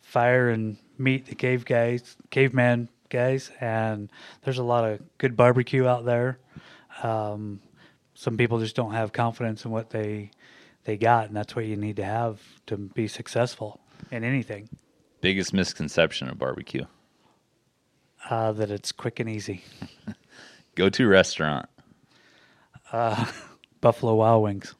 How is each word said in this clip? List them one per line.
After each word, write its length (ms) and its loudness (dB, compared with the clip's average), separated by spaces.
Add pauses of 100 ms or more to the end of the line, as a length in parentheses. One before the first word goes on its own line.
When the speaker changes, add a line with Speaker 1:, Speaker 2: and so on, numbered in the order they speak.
Speaker 1:
Fire 500 2
and 260 -4 (200)
meat, 300 -2
the 80 -16
cave 300 -2
guys, 520 0 (140)
caveman 580 2 (220)
guys, 400 0 (100)
and 500 -4 (340)
there's 140 -2
a 60 -4
lot 200 2
of 160 -2 (180)
good 180 0
barbecue 500 6
out 180 0
there. 340 0 (640)
Um, 580 -6 (540)
some 220 -6
people 220 2
just 160 -4
don't 180 -2
have 200 -2
confidence 520 -4
in 60 -8
what 200 -6
they, 400 -6 (540)
they 120 -4
got, 320 4
and 80 -8
that's 180 -6
what 120 -6
you 100 -6
need 200 -6
to 80 -6
have 360 -4 (260)
to 100 -6
be 300 -6
successful 760 -6 (300)
in 140 -8
anything. 440 -4 (520)
Speaker 2:
Biggest 320 0
misconception 760 0
of 100 -12
barbecue? 460 -6 (1400)
Speaker 1:
Uh, 240 -2
that 180 -4
it's 220 -8
quick 280 -8
and 80 -4
easy. 340 -8 (440)
<laughs> 80 -12 (600)
Speaker 2:
Go-to 320 2
restaurant? 600 4 (1200)
Speaker 1:
Uh, 360 0 (280)
<laughs> 260 -20
Buffalo 340 4
Wild 280 6
Wings. 380 -4